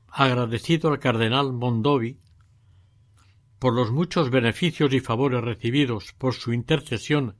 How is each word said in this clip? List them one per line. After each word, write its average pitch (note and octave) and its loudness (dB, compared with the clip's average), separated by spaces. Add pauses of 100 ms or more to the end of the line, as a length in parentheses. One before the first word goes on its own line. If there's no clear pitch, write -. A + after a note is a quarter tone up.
agradecido B2+ 0
al C#3+ 0
cardenal B2 2
Mondovi A#2+ 0 (1400)
por B2 0
los A#2+ 2
muchos D#3 0
beneficios C3 2
y C3+ 2
favores B2 0
recibidos A#2+ -2
por B2+ -2
su - -6
intercesión B2+ -2